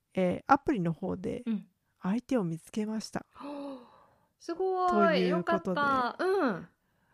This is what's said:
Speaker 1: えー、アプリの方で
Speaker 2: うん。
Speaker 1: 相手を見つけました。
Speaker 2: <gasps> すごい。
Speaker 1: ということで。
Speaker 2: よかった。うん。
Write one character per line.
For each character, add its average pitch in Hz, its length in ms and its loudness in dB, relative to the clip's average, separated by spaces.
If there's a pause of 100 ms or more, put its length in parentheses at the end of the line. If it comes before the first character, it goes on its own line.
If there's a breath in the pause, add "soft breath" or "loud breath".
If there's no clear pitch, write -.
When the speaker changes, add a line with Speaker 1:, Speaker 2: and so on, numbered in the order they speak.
(140)
Speaker 1:
え 180 260 2
ー、 - 120 0
ア 285 60 6
プ - 140 -2
リ 226 80 0
の 170 120 2
方 185 240 -4
で 233 300 -6
Speaker 2:
う 226 60 0
ん。 190 140 -4 (360)
Speaker 1:
相 202 180 0
手 - 160 0
を 226 60 2
見 165 160 -4
つ - 140 -20
け 214 120 -2
ま 220 140 -4
し - 120 -8
た。 - 240 -8
Speaker 2:
<gasps> 277 1080 -16
す 339 140 -8
ご 370 340 0
い。 - 20 4
Speaker 1:
と 359 240 6
い - 160 2
う - 140 0
こ 339 160 0
と - 140 -2
で。 294 60 0
Speaker 2:
よ 285 40 2
か 262 300 0
っ - 20 -14
た。 - 80 -2
う 381 240 2
ん。 170 200 -4 (460)